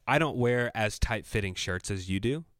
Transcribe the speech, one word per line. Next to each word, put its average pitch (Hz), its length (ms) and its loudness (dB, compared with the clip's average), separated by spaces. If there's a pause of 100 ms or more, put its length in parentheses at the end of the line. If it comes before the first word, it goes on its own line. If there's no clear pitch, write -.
I 135 120 4
don't 151 180 2
wear 123 380 2
as 107 240 0
tight-fitting 101 560 0
shirts - 360 -4
as 95 200 -4
you 95 100 2
do. 135 240 -2 (160)